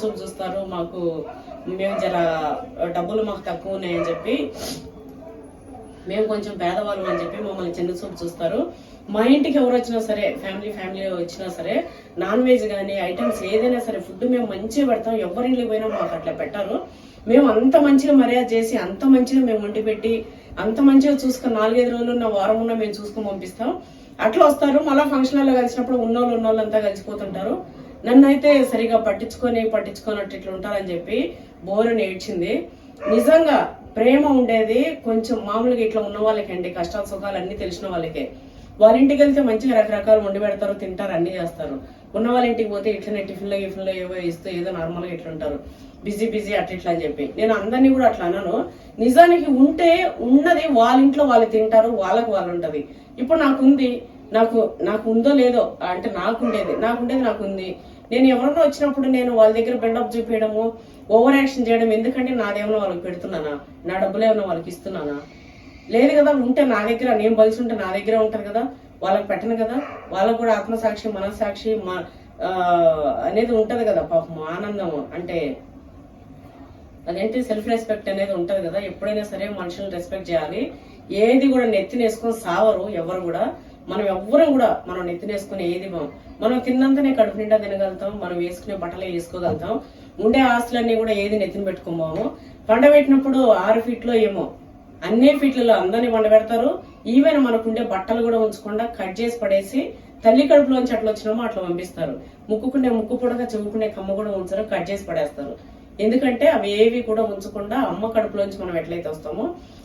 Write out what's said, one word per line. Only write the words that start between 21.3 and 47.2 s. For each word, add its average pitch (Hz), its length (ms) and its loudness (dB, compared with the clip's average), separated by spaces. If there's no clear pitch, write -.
నాలుగైదు 226 360 2
రోజులు 240 200 -2
ఉన్న, 240 140 0
వారం 214 360 0
ఉన్నా 226 140 -2
మేము 214 160 -2
చూసుకొని 208 360 -8
పంపిస్తాం. 196 560 -8
అట్లా 320 260 6
వస్తారు, 285 380 4
మళ్ళీ 285 200 4
ఫంక్షన్లలో 269 500 2
కలిసినప్పుడు 247 420 0
ఉన్నోళ్ళు 233 400 0
ఉన్నోళ్ళంతా 220 440 0
కలిసిపోతుంటారు. 202 840 -6
నన్నైతే 277 600 6
సరిగా 226 340 0
పట్టించుకొని, 226 720 -2
పట్టించుకోనట్టు 202 680 -6
ఇట్లా 185 160 -12
ఉంటారని" 190 400 -6
చెప్పి 220 440 -6
బోరని 214 460 0
ఏడ్చింది. 190 580 -6
నిజంగా 285 680 4
ప్రేమ 262 300 6
ఉండేది 247 800 2
కొంచెం 220 420 -2
మామూలుగా 233 340 0
ఇట్లా 214 220 0
ఉన్న 202 160 -6
వాళ్ళకండి, 190 520 -2
కష్టాలు 180 360 -6
సుఖాలు 196 300 -8
అన్నీ 180 180 -6
తెలిసిన 190 340 -8
వాళ్ళకే. 165 440 -6
వాళ్ళ 220 160 10
ఇంటికి 277 260 6
వెళ్తే 285 200 4
మంచిగా 226 380 2
రకరకాలు 214 400 4
వండి 196 200 -4
పెడతారు, 202 320 -2
తింటారు, 196 400 -8
అన్నీ 170 180 -2
చేస్తారు. 165 500 -8
ఉన్న 226 160 0
వాళ్ళ 247 160 2
ఇంటికి 220 240 -2
పోతే 202 200 -4
ఇట్లనే 202 320 -6
టిఫిన్లో, 196 340 -8
గిఫిన్లో 190 360 -6
ఏవో 185 220 -8
ఇస్తూ 175 360 -6
ఏదో 175 200 -6
నార్మల్గా 170 420 -8
ఇట్లా 165 200 -12
ఉంటారు, 151 280 -8
బిజీ 208 260 -4
బిజీ 208 240 -6
అట్లా 185 220 -2
ఇట్లా 175 160 -4
అని 165 120 -4
చెప్పి. 143 320 -6